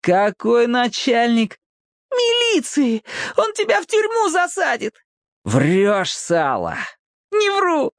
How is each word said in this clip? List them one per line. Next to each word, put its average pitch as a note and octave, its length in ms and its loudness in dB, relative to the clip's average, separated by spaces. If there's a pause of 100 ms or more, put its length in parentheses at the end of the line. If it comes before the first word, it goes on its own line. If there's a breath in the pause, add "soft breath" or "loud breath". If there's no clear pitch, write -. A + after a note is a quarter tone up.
«Какой G#3+ 680 2
начальник?» A#3+ 880 0 (540)
«Милиции! A4+ 920 0 (340 loud breath)
Он G#4+ 160 0
тебя G#4 300 0
в - 40 -12
тюрьму A4 420 0
засадит!» F4 680 -2 (480)
«Врешь, F#3 720 2
сало!» C3 640 -2 (560)
«Не G#4 180 2
вру!» F4 480 0